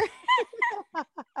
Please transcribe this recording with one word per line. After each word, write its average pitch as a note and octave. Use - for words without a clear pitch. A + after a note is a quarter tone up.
<laughs> D#4+